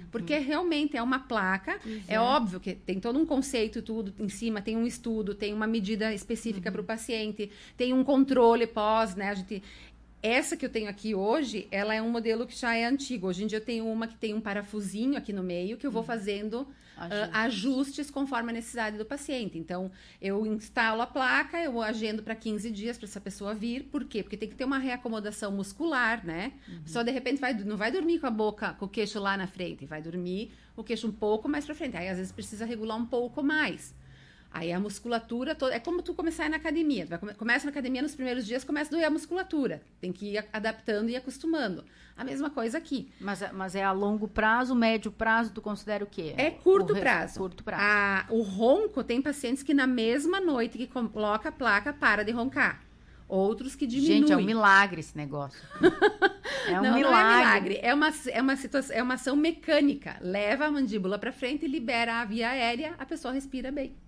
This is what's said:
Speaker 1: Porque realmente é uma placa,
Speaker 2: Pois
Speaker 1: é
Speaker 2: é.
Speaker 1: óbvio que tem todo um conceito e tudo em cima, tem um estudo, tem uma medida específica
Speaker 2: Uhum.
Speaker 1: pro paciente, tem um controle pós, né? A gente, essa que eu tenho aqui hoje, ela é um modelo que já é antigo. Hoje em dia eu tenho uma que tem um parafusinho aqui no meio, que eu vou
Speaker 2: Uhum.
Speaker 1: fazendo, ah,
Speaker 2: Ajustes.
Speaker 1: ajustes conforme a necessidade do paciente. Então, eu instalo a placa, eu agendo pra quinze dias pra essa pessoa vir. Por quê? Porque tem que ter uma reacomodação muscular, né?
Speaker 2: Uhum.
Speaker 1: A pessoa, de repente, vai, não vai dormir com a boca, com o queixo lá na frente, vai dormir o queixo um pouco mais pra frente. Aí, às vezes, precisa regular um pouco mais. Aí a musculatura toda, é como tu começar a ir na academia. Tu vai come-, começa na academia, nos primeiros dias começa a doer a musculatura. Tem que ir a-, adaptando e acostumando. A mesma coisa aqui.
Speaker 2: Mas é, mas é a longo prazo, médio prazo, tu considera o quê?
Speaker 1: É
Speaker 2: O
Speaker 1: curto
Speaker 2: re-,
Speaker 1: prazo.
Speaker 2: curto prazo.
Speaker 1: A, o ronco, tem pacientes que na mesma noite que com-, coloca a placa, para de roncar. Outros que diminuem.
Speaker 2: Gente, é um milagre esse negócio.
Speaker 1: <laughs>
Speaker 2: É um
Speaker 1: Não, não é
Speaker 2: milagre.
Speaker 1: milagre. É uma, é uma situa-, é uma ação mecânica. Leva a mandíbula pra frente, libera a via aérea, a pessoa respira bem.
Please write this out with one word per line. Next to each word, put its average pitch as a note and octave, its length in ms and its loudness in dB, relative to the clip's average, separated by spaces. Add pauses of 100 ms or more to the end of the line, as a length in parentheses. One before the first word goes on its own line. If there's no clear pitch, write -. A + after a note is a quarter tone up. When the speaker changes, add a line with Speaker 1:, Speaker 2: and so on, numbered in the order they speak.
(120)
Speaker 1:
Porque D4 280 -2
realmente D4+ 580 0
é A3+ 40 0
uma C4 180 0
placa, G#3+ 640 -2
Speaker 2:
Pois G#3+ 280 -10
Speaker 1:
é G#3+ 60 0
Speaker 2:
é. A3 40 4
Speaker 1:
óbvio A#3 400 2
que F#3 160 -6
tem F#3 240 -4
todo A#3+ 200 -2
um D#4+ 60 4
conceito B3+ 540 0
e - 20 -4
tudo A3 380 -6
em G#3 100 -4
cima, A3 320 -2
tem A3 160 -4
um A3+ 80 0
estudo, A3 480 -4
tem G#3 200 -4
uma G#3+ 140 -2
medida A3 460 0
específica G3+ 560 -4
Speaker 2:
Uhum. F#3 40 -2
Speaker 1:
pro G#3+ 100 -6
paciente, G#3+ 680 -4 (280)
tem B3+ 160 2
um C4 100 6
controle B3+ 640 6
pós, A3 480 2
né? G3 140 -4
A G#3 60 -2
gente, F#3+ 280 -8 (580)
essa B3+ 360 0
que C4+ 80 -6
eu - 40 -2
tenho G#3+ 200 -4
aqui G#3 260 -4
hoje, G#3 560 0
ela G#3 240 0
é A3 60 -2
um A3+ 80 -2
modelo A#3 360 0
que - 140 -14
já A#3 160 0
é A3+ 80 0
antigo. B3+ 440 -2
Hoje F#3 180 -2
em - 20 0
dia G#3+ 120 -4
eu G#3+ 40 -8
tenho A3+ 260 -4
uma A3 160 -2
que A3+ 120 -10
tem A3 160 -4
um A3 80 -4
parafusinho G#3 760 -2
aqui G#3+ 140 -4
no G3 100 -2
meio, F3+ 360 -2
que C#4+ 100 -4
eu B3 40 -2
vou A3+ 100 0
Speaker 2:
Uhum. A#3 60 -4
Speaker 1:
fazendo, G#3+ 600 -2 (340)
ah, E3+ 40 -8
Speaker 2:
Ajustes. G#3 280 -2
Speaker 1:
ajustes B3+ 800 0
conforme C4 380 -2
a A#3 60 -4
necessidade A3+ 420 -4
do G#3+ 80 -6
paciente. B3+ 520 -6
Então, F3+ 320 -6 (320)
eu G3 240 0
instalo A3 560 0
a A#3+ 60 -2
placa, C#4 560 0
eu A#3 180 -2
agendo G#3+ 400 -2
pra A3 140 -6
quinze A3 340 -4
dias A3 280 -6
pra G#3+ 100 -14
essa G3 140 -12
pessoa G3+ 340 -8
vir. A#3 280 -4
Por C#4+ 200 -6
quê? G#3 180 -6
Porque G#3 140 -8
tem G#3 140 -6
que - 60 -16
ter B3+ 100 -6
uma C4+ 120 0
reacomodação A3+ 760 -4
muscular, A3+ 720 -2
né? F3 260 -6 (160)
Speaker 2:
Uhum. F3 120 -12
Speaker 1:
A - 20 -14
pessoa, D#3+ 240 -4
de A#3 60 0
repente, C4 280 -2
vai, C4+ 140 0
não G#3 240 -4
vai G#3+ 120 0
dormir E4+ 300 0
com C#4 80 -4
a - 20 0
boca, G#3+ 440 0
com - 100 -12
o F#3+ 60 -4
queixo G#3+ 280 -2
lá G3 200 0
na F#3 100 -2
frente, F3 380 -8
vai D#3 160 -10
dormir F3+ 500 -6 (240)
o A3+ 80 -10
queixo A3+ 240 -4
um G#3+ 60 -2
pouco G#3+ 340 0
mais D4 180 -2
pra D4+ 80 -8
frente. C#4 220 -6
Aí, F3 140 -6
às F3+ 80 -4
vezes, F#3 160 -6
precisa G#3+ 320 -10
regular A3 320 -4
um A#3+ 80 -2
pouco A#3+ 360 -2
mais. C#4+ 540 0 (560)
Aí E3+ 220 -4
a F3+ 60 -2
musculatura A#3 720 -4
toda, C4 220 -2
é A#3 40 -4
como E4+ 220 -2
tu E4+ 140 -6
começar E4 260 -2
a D4+ 60 -2
ir - 20 -2
na D#4+ 80 0
academia. D4+ 480 0
Tu D#3+ 40 -12
vai E3 100 -6
come-, G#3 160 -10
começa B3 300 0
na C#4+ 40 -4
academia, C4 320 -4
nos D#4 140 -4
primeiros B3 320 -4
dias B3 160 -4
começa D4 260 -4
a D#4 80 -2
doer E4 80 2
a D4+ 60 4
musculatura. D#4 680 -2 (220)
Tem F3+ 100 -4
que G3+ 220 -8
ir G#3 60 0
a-, G3+ 120 -4
adaptando A3 600 -2
e A#3+ 40 -2
acostumando. C4 680 -2 (320)
A - 60 -10
mesma C#4 260 -4
coisa B3 300 -2
aqui. C4+ 320 -6 (100)
Speaker 2:
Mas G3 220 -6
é, - 80 -6
mas F#3+ 240 -6
é G3 80 -2
a G3 80 4
longo G3+ 360 0
prazo, A#3 460 4
médio A3+ 380 4
prazo, A3+ 400 2
tu A3 100 -10
considera G#3 420 -4
o G3+ 40 -8
quê? D#3+ 280 -6
Speaker 1:
É C#4+ 120 2
Speaker 2:
O E4 40 0 (120)
Speaker 1:
curto F#4+ 300 8
Speaker 2:
re-, G4+ 80 2
Speaker 1:
prazo. G#3 360 2
Speaker 2:
curto F#3+ 260 -6
prazo. G3 200 -2
Speaker 1:
A, G3+ 480 4
o A3+ 100 2
ronco, A#3 640 4
tem A#3+ 180 0
pacientes C4+ 400 -2
que D#4 100 -2
na C4+ 140 6
mesma C4+ 560 2
noite A#3+ 380 0
que C4 80 -6
com-, A#3 200 -4
coloca G#3+ 420 -2
a - 20 -6
placa, A3+ 420 2
para G#3+ 300 2
de G#3+ 80 -2
roncar. A#3+ 500 0 (460)
Outros G#3 480 0
que D4 100 -4
diminuem. C#4 360 6
Speaker 2:
Gente, D4+ 120 8
é C#4 40 6
um F#3+ 60 4
milagre G3 580 6
esse - 140 -12
negócio. D3 460 -8 (180)
Speaker 1:
<laughs> G4 600 6 (280)
Speaker 2:
É F4+ 120 2
um G#3+ 40 2
Speaker 1:
Não, B3+ 80 4
não B3 60 6
é - 20 6
Speaker 2:
milagre. A#3+ 380 8
Speaker 1:
milagre. G#3 440 4
É B3+ 120 4
uma, D4+ 160 4 (180)
é A#3 140 0
uma C4+ 140 4
situa-, C4+ 360 -2
é A3+ 100 0
uma B3+ 120 0
ação C4 220 0
mecânica. D4+ 840 2
Leva G#3 440 0
a D4+ 60 2
mandíbula G#3 460 0
pra A3+ 140 -4
frente, C#4 360 -4
libera A#3 540 0
a A#3+ 40 -4
via A3+ 240 -2
aérea, C4 480 -2
a C#4+ 80 -10
pessoa C#4 280 -6
respira C4+ 380 -4
bem. C#4 240 -6 (120)